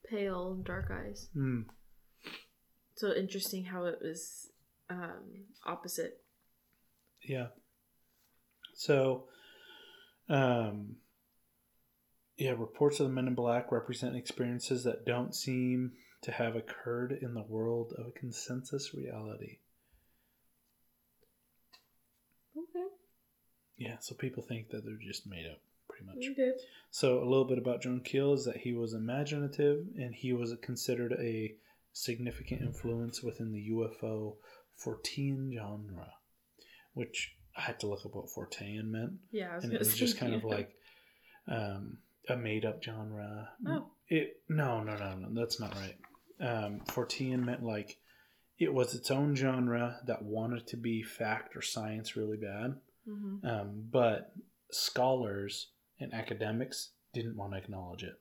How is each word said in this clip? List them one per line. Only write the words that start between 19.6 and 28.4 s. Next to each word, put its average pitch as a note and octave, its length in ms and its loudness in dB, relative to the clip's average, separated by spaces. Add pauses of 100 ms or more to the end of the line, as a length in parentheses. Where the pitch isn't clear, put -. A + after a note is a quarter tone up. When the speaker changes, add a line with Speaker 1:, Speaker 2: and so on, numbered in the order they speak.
Speaker 1:
Okay. F4 300 -4 (880)
Speaker 2:
Yeah, A#2 220 -6
so - 160 -10
people B2 280 -4
think A#2 260 -6
that A2+ 160 -6
they're A2 100 -8
just G#2 300 -10
made E2+ 220 -10
up, - 120 -14 (300)
pretty - 160 -16
much. B3 260 -8
Speaker 1:
Okay. C4 200 4 (400)
Speaker 2:
So B2 280 4
a B2 80 0
little C3 180 6
bit B2+ 120 2
about A#2+ 240 0
John B2 200 -2
Keel C#3 320 4
is B2+ 120 2